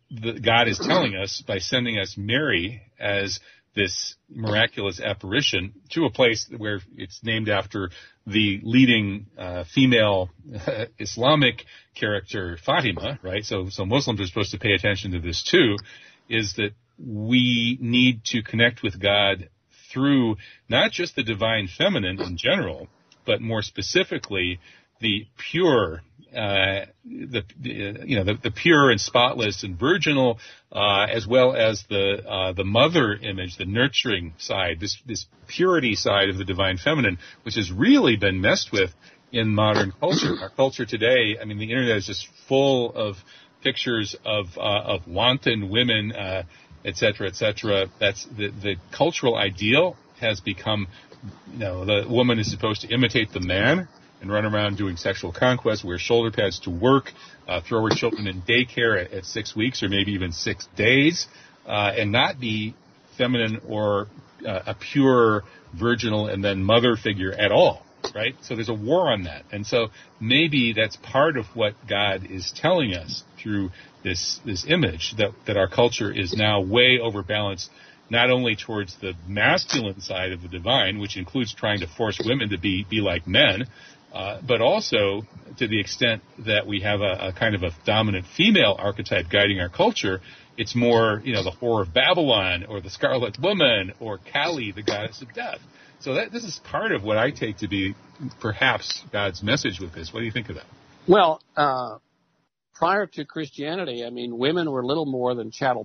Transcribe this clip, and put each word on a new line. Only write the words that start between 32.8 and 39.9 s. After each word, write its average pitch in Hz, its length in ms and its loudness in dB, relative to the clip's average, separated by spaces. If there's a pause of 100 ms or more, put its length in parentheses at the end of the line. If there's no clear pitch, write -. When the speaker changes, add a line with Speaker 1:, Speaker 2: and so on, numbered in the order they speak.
Speaker 1:
image, 95 440 -8
the 95 80 -6
nurturing 101 720 0
side, 90 420 -4
this, 101 260 -6
this 110 200 -10 (220)
purity 165 480 2
side 98 340 2
of 95 80 -4
the 95 80 -6
divine 95 320 0
feminine, 120 400 0 (260)
which 110 120 -8
has 92 160 -2
really 160 440 6
been 98 260 0
messed 139 300 2
with 95 200 2 (400)
in 110 220 0
modern 104 460 2